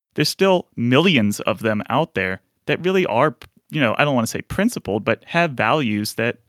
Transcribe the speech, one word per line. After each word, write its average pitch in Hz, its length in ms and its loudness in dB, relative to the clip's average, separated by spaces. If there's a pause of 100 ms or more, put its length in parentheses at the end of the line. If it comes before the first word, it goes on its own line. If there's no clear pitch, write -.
(140)
there's 151 160 0
still 185 440 2
millions 123 680 2
of 101 200 -2
them 110 300 -2
out 147 240 -2
there 95 260 -4 (240)
that 143 180 -2
really 190 240 2
are, 127 300 2 (340)
you 151 100 -4
know, 113 180 0
I 143 60 2
don't 147 100 0
wanna 113 120 0
say - 160 -8
principled, 110 640 -4
but 107 220 -2
have 170 260 -2
values 113 600 0
that 117 240 -2 (100)